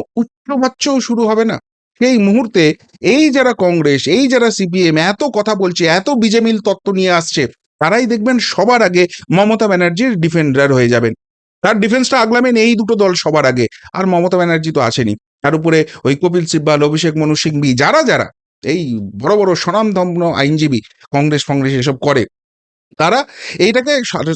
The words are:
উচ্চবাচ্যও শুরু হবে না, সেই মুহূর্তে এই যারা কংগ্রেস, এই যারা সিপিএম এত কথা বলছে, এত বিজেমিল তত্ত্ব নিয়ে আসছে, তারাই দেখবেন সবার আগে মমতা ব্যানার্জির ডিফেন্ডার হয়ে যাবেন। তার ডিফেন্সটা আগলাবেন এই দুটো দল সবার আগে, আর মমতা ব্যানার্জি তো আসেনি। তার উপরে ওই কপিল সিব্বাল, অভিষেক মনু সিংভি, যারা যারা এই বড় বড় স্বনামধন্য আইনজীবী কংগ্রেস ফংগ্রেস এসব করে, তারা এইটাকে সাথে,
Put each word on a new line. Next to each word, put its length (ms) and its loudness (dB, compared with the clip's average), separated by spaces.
উচ্চবাচ্যও 840 -4
শুরু 260 -2
হবে 180 0
না, 120 -4
সেই 160 2
মুহূর্তে 460 2
এই 280 2
যারা 280 2
কংগ্রেস, 500 0
এই 200 2
যারা 240 2
সিপিএম 460 0
এত 240 -2
কথা 200 0
বলছে, 300 -2
এত 240 0
বিজেমিল 500 0
তত্ত্ব 340 -4
নিয়ে 260 0
আসছে, 240 -4
তারাই 260 0
দেখবেন 340 0
সবার 440 0
আগে 200 2
মমতা 360 2
ব্যানার্জির 480 0
ডিফেন্ডার 580 0
হয়ে 200 2
যাবেন। 200 0
তার 160 2
ডিফেন্সটা 400 0
আগলাবেন 360 2
এই 100 2
দুটো 200 -2
দল 160 2
সবার 220 0
আগে, 200 0
আর 140 -4
মমতা 300 0
ব্যানার্জি 340 0
তো 100 0
আসেনি। 320 0
তার 140 0
উপরে 240 2
ওই 120 2
কপিল 300 -2
সিব্বাল, 380 0
অভিষেক 340 0
মনু 180 0
সিংভি, 380 -2
যারা 300 2
যারা 240 0
এই 180 -2
বড় 160 0
বড় 180 2
স্বনামধন্য 640 -2
আইনজীবী 380 0
কংগ্রেস 340 0
ফংগ্রেস 280 -2
এসব 240 -2
করে, 160 2
তারা 220 0
এইটাকে 280 0
সাথে, 240 -4